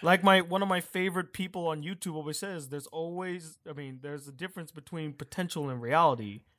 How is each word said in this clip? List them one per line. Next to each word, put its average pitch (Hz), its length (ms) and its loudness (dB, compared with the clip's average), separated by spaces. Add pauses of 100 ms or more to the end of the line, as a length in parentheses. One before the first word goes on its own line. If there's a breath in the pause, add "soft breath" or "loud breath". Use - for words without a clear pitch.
like 175 200 6
my, 190 180 10
one 175 200 0
of 196 80 0
my 180 120 2
favorite 185 520 -2
people 180 340 -4
on 156 160 -2
YouTube 175 300 -6
always 151 240 -6
says, 170 320 -8
there's 143 180 -8
always, 170 680 -6 (100)
I 151 60 -12
mean, 135 300 -10
there's 143 240 -10
a 139 40 -14
difference 170 400 -10
between 151 420 -8
potential 160 540 -6
and 127 140 -6
reality. 120 600 4 (180)